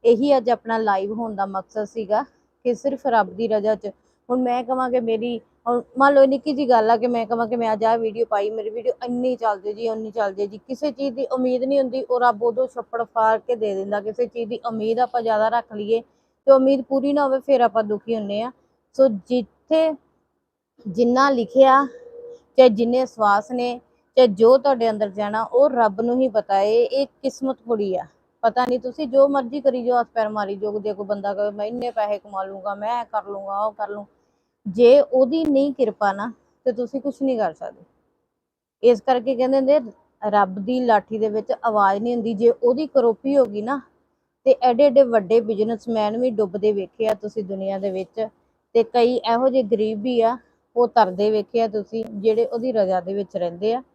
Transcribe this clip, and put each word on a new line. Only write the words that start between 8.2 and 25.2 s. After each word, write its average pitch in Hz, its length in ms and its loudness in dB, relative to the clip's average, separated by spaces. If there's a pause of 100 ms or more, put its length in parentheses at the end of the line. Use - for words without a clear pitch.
ਪਾਈ, 208 240 -2
ਮੇਰੀ 220 200 -8
ਵੀਡੀਓ 320 240 -4 (120)
ਇੰਨੀ 247 300 -2
ਚੱਲ 214 260 -2
ਜੇ 208 120 -8
ਜੀ, 226 160 -6
ਉਨੀ 220 220 -8
ਚੱਲ 202 220 -2
ਜੇ 202 140 -4
ਜੀ, 208 100 -14
ਕਿਸੇ 262 340 -6
ਚੀਜ਼ 269 240 -6
ਦੀ 262 100 -4
ਉਮੀਦ 254 380 -2
ਨਹੀਂ 277 160 0
ਹੁੰਦੀ, 262 240 -2
ਉਹ 240 160 -2
ਰੱਬ 233 240 2
ਉਦੋਂ 240 240 -2
ਛੱਪੜ 233 360 -8
ਫਾੜ 220 360 0
ਕੇ 240 160 -4
ਦੇ 208 200 -4
ਦਿੰਦਾ। 202 260 -4
ਕਿਸੇ 220 260 -4
ਚੀਜ਼ 233 220 -8
ਦੀ 226 180 -8
ਉਮੀਦ 220 320 -2
ਆਪਾਂ 240 220 0
ਜ਼ਿਆਦਾ 220 280 0
ਰੱਖ 233 240 -4
ਲਈਏ 214 280 -2 (440)
ਤੇ 269 60 6
ਉਮੀਦ 269 300 6
ਪੂਰੀ 269 320 -2
ਨਾ 285 120 0
ਹੋਵੇ, 262 140 -2
ਫਿਰ 254 220 2
ਆਪਾਂ 226 220 2
ਦੁਖੀ 214 320 -4
ਹੁੰਦੇ 208 260 -6
ਆ। 247 100 -6 (420)
ਸੋ 269 140 4
ਜਿੱਥੇ 247 840 -2 (960)
ਜਿੰਨਾ 240 420 2
ਲਿਖਿਆ, 269 580 4 (680)
ਚਾਹੇ 254 120 10
ਜਿੰਨੇ 240 360 0
ਸਵਾਸ 208 460 0
ਨੇ, 247 300 -6 (340)
ਚਾਹੇ 254 120 6
ਜੋ 226 300 6
ਤੁਹਾਡੇ 240 320 0
ਅੰਦਰ 208 200 -4
ਜਾਣਾ, 208 340 -4